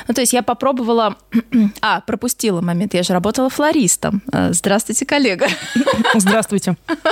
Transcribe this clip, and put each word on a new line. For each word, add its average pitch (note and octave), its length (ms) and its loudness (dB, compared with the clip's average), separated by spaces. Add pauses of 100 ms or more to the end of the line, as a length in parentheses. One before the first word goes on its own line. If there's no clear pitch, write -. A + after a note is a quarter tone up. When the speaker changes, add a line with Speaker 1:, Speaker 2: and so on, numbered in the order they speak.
Speaker 1:
Ну, B3 60 0
то C4 80 0
есть B3 120 0
я B3 100 2
попробовала, A#3 720 0 (160)
<clears throat> A3+ 500 0
а, G#3 200 0
пропустила G#3+ 600 -2
момент, F3 320 -2
я F3+ 80 2
же F3+ 120 -2
работала A3 360 0
флористом. C#4+ 720 0 (100)
Э, F3+ 220 0
здравствуйте, G#3 520 0
коллега. C4 420 0 (340)
<laughs> D4+ 320 2
Speaker 2:
Здравствуйте. G3+ 640 2 (360)